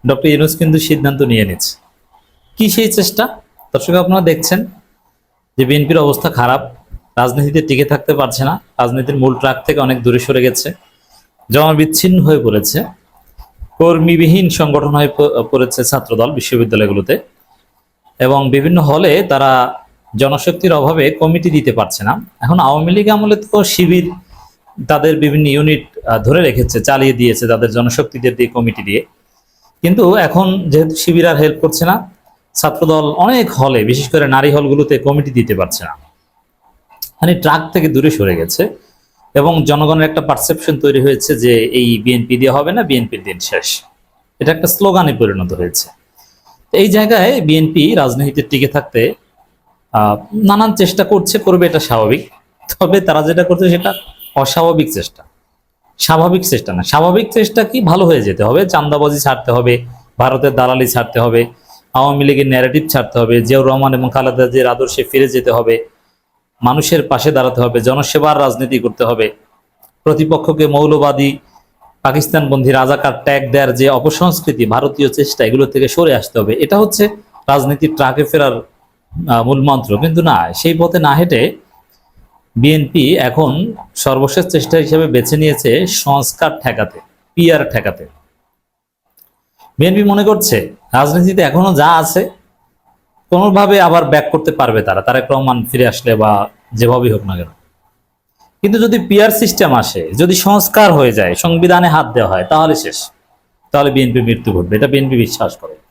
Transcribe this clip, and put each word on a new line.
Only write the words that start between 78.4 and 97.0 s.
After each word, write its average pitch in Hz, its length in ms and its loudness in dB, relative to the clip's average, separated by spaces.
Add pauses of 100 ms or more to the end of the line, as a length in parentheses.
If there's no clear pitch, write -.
আহ, - 880 -6
মূল 135 180 0
মন্ত্র। 135 360 0
কিন্তু 160 240 0
না, 147 140 2 (180)
সেই 165 240 -2
পথে 170 200 0
না 151 160 2
হেঁটে 160 280 2 (1120)
বিএনপি 147 480 2 (140)
এখন 131 340 0 (420)
সর্বশেষ 139 520 0
চেষ্টা - 320 0
হিসেবে 160 280 2
বেছে 151 300 0
নিয়েছে 151 340 0 (340)
সংস্কার 139 460 -2 (100)
ঠেকাতে, 131 380 -4 (380)
পিআর 165 340 2
ঠেকাতে। 104 340 -6 (1700)
বিএনপি 190 260 2
মনে 202 200 2
করছে 196 320 2 (360)
রাজনীতিতে 175 500 2
এখনো 170 320 2
যা 147 220 4
আছে 165 260 0 (1080)
কোনোভাবে 196 480 4
আবার 170 240 4
ব্যাক 147 260 2
করতে 160 220 -2
পারবে 113 300 0
তারা, 98 200 -2
তারেক 131 280 -2
রহমান 131 360 0
ফিরে 123 200 0
আসলে 113 300 -2
বা 107 140 2 (420)
যেভাবেই 120 400 0